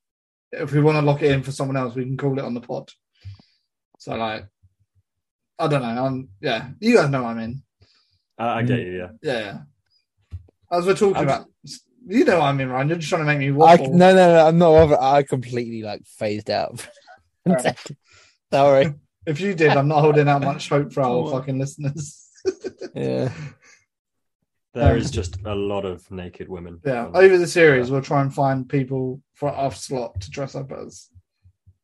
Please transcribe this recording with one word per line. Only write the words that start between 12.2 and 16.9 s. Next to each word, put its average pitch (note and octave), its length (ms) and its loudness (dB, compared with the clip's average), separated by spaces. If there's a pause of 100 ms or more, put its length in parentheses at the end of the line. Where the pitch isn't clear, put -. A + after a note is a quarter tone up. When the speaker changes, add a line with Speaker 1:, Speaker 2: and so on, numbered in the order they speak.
Speaker 1:
know F#3+ 140 4
what D3 80 2
I C#3 60 0
mean, C3+ 160 -4
Ryan. C3 200 -2
You're E3+ 100 -2
just D3+ 100 -8
trying E3 140 -2
to D3+ 40 -2
make D3 140 0
me C#3 80 -2
Speaker 3:
I, - 20 0
Speaker 1:
waffle. E3 420 6
Speaker 3:
no, F3+ 220 8
no, F3+ 200 8
no. D#3+ 120 8
I'm E3 120 4
not F3 120 6
over, D#3 300 8
I C#3 240 4
completely, A#2+ 580 -6
like, G#2 240 -12
phased G#2+ 440 -6
out. - 280 -4 (380)